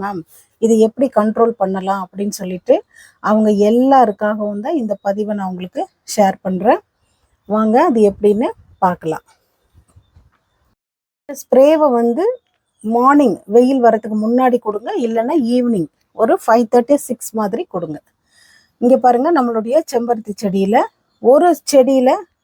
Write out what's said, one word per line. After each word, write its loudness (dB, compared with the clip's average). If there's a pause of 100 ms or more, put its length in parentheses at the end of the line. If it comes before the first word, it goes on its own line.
மேம், -8 (420)
இது 2 (120)
எப்படி -2 (120)
கண்ட்ரோல் 2
பண்ணலாம்?" -4
அப்படின்னு -8
சொல்லிட்டு -2 (540)
அவங்க 2 (200)
எல்லாருக்காகவும் 0
தான் -4
இந்த -6 (100)
பதிவை -4
நான் -8
உங்களுக்கு -10 (320)
ஷேர் 2 (100)
பண்றேன். 0 (720)
வாங்க, 0
அது 0
எப்படின்னு 0 (340)
பார்க்கலாம். -4 (2250)
ஸ்ப்ரேவை 2 (120)
வந்து -2 (580)
மார்னிங் 2 (180)
வெயில் 2
வரதுக்கு 0
முன்னாடி 0
கொடுங்க, -8 (140)
இல்லைன்னா -2 (200)
ஈவினிங் -2 (220)
ஒரு 0 (100)
ஃபைவ் 2
தேர்ட்டி, 2 (100)
சிக்ஸ் -10
மாதிரி -6 (100)
கொடுங்க. -8 (840)
இங்க 4
பாருங்க, 2
நம்மளுடைய -2 (160)
செம்பருத்தி -4 (100)
செடியில -2 (540)
ஒரு 4 (220)
செடியில 4 (340)